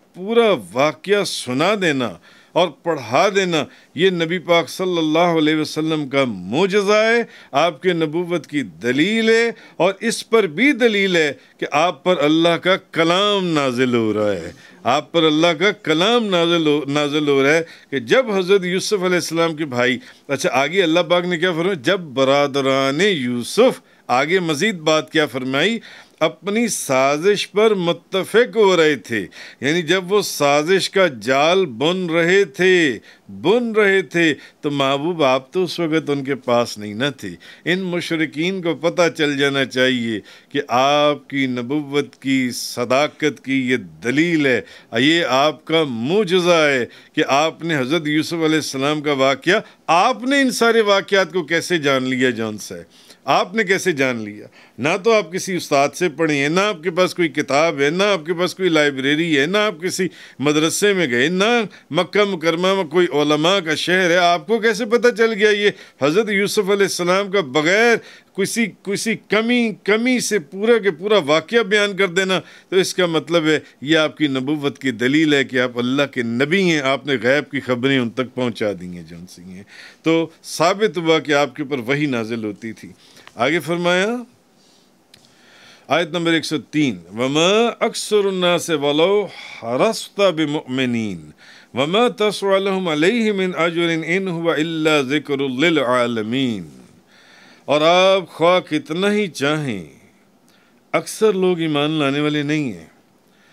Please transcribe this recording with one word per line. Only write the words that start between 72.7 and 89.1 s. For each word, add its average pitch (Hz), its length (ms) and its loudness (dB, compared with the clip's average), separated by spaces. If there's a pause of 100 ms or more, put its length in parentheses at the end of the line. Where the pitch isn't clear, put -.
اس 185 180 2
کا 185 120 2
مطلب 160 400 0
ہے 156 120 2 (220)
یہ 147 160 2
آپ 151 200 0
کی 151 100 0
نبوت 139 520 -4
کی 135 120 -4
دلیل 139 440 2
ہے 135 100 2
کہ 127 160 -2
آپ 123 180 -2
اللہ 127 240 0
کے 131 200 -4
نبی 139 400 0
ہیں، 165 180 2
آپ 135 260 -2
نے 143 160 0
غیب 139 280 0
کی 139 100 -6
خبریں 127 380 0
ان 117 120 0
تک 123 240 -6
پہنچا 117 460 -4
دی 90 60 -12
ہیں 87 220 -14
جو 85 80 -18
ان 87 100 -18
سے - 160 -20
ہیں۔ 92 200 -18 (400)
تو 165 260 0 (140)
ثابت 180 560 0
ہوا 165 200 2
کہ 147 140 -2
آپ 143 240 2
کے 151 60 -10
اوپر 135 160 -6
وحی 139 280 -2
نازل 117 380 -4
ہوتی 107 280 -8
تھی۔ - 160 -20 (460)
آگے 147 260 0
فرمایا، 175 560 0 (1700)
آیت 160 220 0
نمبر 170 220 -2
ایک 160 120 0
سو 156 140 -4
تین، 107 600 -4
"وَمَا 170 520 2 (160)
أَكْثَرُ 208 400 0
النَّاسِ 175 460 0
وَلَوْ 160 540 2 (360)